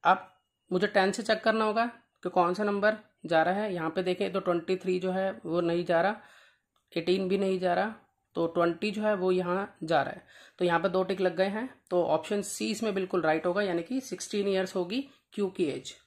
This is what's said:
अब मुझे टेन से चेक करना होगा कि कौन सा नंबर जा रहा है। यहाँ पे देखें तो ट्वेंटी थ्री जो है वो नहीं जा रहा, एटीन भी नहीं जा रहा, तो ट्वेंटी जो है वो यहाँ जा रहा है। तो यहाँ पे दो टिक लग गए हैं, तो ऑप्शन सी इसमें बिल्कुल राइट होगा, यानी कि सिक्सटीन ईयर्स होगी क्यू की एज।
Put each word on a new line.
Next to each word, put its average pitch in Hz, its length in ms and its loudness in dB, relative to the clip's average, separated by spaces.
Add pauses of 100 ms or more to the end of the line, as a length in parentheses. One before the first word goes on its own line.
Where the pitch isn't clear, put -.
अब 185 240 2 (440)
मुझे 185 160 2
टेन 196 240 4
से 208 120 -6
चेक 220 200 0
करना 220 220 2
होगा 220 200 0 (380)
कि 180 60 -4
कौन 175 240 4
सा 208 100 -2
नंबर 208 340 2 (280)
जा 160 180 4
रहा 180 100 2
है। 208 200 -2
यहाँ 165 160 -2
पे 180 140 -2
देखें 185 300 -2
तो 190 60 0
ट्वेंटी 175 360 0
थ्री 185 240 -2
जो 185 120 -2
है 190 200 -2 (140)
वो 170 160 0
नहीं 170 240 0
जा 170 160 4
रहा, 202 140 2 (760)
एटीन 185 380 0
भी 196 80 2
नहीं 190 220 0
जा 175 140 0
रहा, 208 220 0 (400)
तो 165 120 0
ट्वेंटी 170 440 0
जो 214 120 -4
है 214 120 2
वो 185 160 0
यहाँ 185 520 -2
जा 156 180 2
रहा - 120 -4
है। - 120 -16 (340)
तो 180 60 2
यहाँ 170 140 4
पे 185 100 0
दो 185 140 2
टिक 185 180 -2
लग 180 140 2
गए 185 120 2
हैं, 220 200 -4 (220)
तो 175 160 2
ऑप्शन 156 380 0
सी 214 280 -6
इसमें 214 220 -2
बिल्कुल 185 280 0
राइट 156 240 2
होगा, 180 160 0
यानी 170 220 -2
कि 254 180 -4
सिक्सटीन 202 460 -4
ईयर्स 190 280 0
होगी 190 260 -2 (320)
क्यू 202 160 -2
की 185 160 -2
एज। - 300 -6 (120)